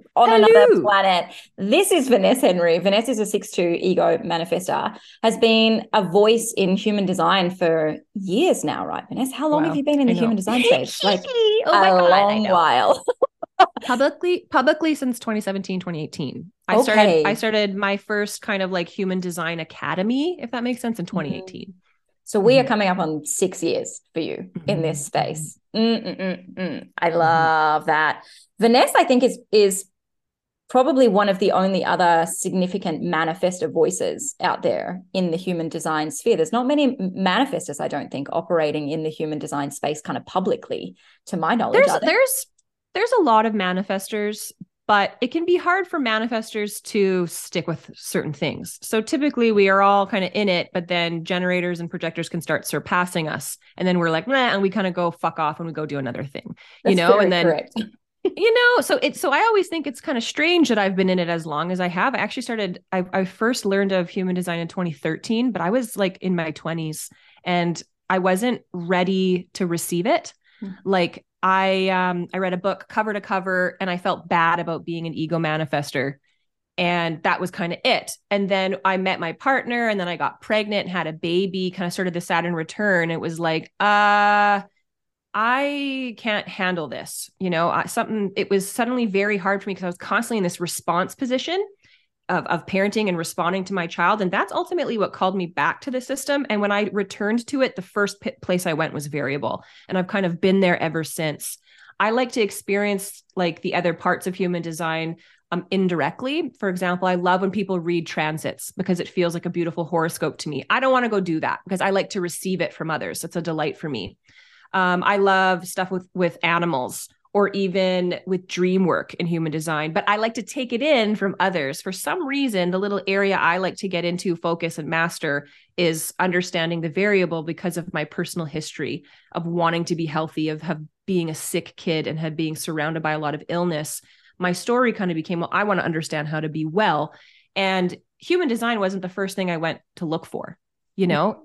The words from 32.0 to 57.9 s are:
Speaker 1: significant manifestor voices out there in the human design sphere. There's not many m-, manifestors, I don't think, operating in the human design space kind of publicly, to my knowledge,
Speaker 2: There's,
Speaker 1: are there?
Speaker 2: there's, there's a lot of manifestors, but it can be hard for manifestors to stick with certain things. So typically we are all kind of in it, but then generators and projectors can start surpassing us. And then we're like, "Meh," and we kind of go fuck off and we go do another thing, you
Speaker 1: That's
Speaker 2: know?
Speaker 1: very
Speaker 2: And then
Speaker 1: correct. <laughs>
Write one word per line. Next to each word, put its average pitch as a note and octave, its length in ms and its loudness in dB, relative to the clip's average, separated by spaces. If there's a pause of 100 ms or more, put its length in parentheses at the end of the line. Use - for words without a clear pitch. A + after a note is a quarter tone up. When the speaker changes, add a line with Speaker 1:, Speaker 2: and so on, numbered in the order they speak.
Speaker 1:
significant F#3 760 -2
manifestor E3 680 -2
voices E3 720 0
out E3+ 220 -2
there F3+ 400 -2 (100)
in F#3 160 0
the D#3+ 80 -2
human E3+ 320 -4
design D#3 400 -4
sphere. G#3 260 0
There's D#3+ 160 0
not B3 140 0
many C#4 340 2
m-, F#3+ 120 -4
manifestors, F#3+ 680 -2
I D3+ 80 -4
don't C#3+ 220 -8
think, C#3 220 -8
operating D#3 580 -2
in D#3 140 -4
the D#3 80 -4
human D#3 260 -6
design D3 320 -6
space D3 320 -6
kind C#3 160 -6
of A#2+ 80 -10
publicly, - 680 -4 (320)
to F#3 100 -6
my D#3+ 160 0
knowledge, A3+ 220 0 (100)
Speaker 2:
There's, C#5 60 4
Speaker 1:
are - 80 0
there? - 100 0
Speaker 2:
there's, B4 360 2 (500)
there's A4+ 240 0
a - 20 6
lot A3+ 240 6
of A3 80 0
manifestors, G3+ 1000 -4 (360)
but G3+ 320 2
it C4 120 0
can E4+ 140 -2
be F4+ 120 4
hard F4+ 300 0
for E4+ 120 -4
manifestors A3 840 -2
to F#3+ 440 2
stick - 400 -6
with D#3 280 -6
certain - 360 -4
things. - 520 -6
So A3 180 0
typically B3 500 0
we G3+ 160 6
are F#3+ 140 6
all G3+ 260 4
kind G3 160 -2
of F3 100 -4
in G#3 140 0
it, F3+ 260 0
but F3 140 -4
then E3+ 380 -2
generators F3+ 540 -2
and E3+ 100 -10
projectors E3 400 -6
can F3 100 -4
start D3+ 280 -2
surpassing F3+ 600 -2
us. - 300 -8 (200)
And F#3 100 0
then F3+ 120 4
we're E3 120 2
like, D#3+ 160 -2
"Meh," B3+ 260 2
and G3 80 0
we G3 80 2
kind G3 180 0
of F3 60 -2
go F3 180 0
fuck E3+ 280 -4
off D#3 200 -2
and E3+ 80 -8
we E3 60 -8
go D3+ 140 -6
do C#3+ 100 -6
another C3 260 -6
thing, - 200 -12 (420)
you G3 100 6
Speaker 1:
That's - 20 4
Speaker 2:
know? E3+ 160 6
Speaker 1:
very G#3 100 6
Speaker 2:
And F3+ 100 4
then F3 140 4
Speaker 1:
correct. D#3 280 0
<laughs> - 480 -10